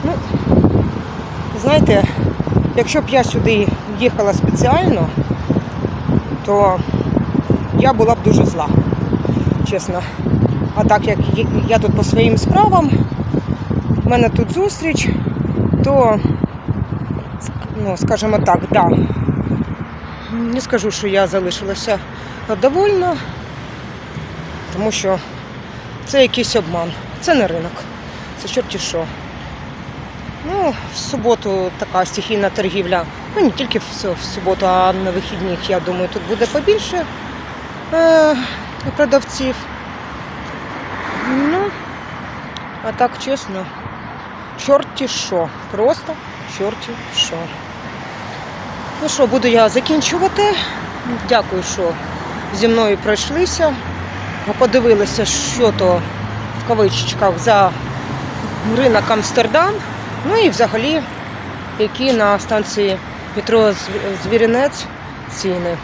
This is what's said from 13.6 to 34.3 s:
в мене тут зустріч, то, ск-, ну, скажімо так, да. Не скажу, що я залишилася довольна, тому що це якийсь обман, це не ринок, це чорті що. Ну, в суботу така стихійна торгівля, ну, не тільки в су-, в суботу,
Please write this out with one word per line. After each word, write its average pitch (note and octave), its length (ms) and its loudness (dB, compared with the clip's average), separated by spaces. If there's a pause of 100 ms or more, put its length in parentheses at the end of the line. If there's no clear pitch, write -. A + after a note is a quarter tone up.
в - 40 4
мене A#3+ 200 6
тут A3+ 220 0
зустріч, F4 580 0 (720)
то, B3 360 6 (1200)
ск-, - 260 -10 (160)
ну, F#3+ 140 -2
скажімо G#3+ 420 2
так, - 200 4 (120)
да. F3+ 180 4 (1400)
Не A#3 300 -2
скажу, G#3+ 300 0
що G#3 160 -4
я G3 200 4
залишилася F#3+ 720 -2 (600)
довольна, F4+ 540 4 (1600)
тому G#3 180 0
що G3 260 0 (880)
це C#4 160 4
якийсь B3 340 2
обман, E3+ 360 0 (300)
це E4+ 140 4
не A3 120 4
ринок, E3+ 240 -4 (680)
це G3+ 60 -8
чорті - 320 -4
що. E3 240 -4 (1400)
Ну, F4 280 0 (200)
в - 40 -8
суботу G#3 800 0
така F#3 280 0
стихійна G3+ 440 0
торгівля, F#3 540 0 (320)
ну, G#4 60 2
не C4+ 100 6
тільки A#3+ 280 -2
в - 20 -4
су-, - 400 -2
в - 20 -6
суботу, F#3+ 420 0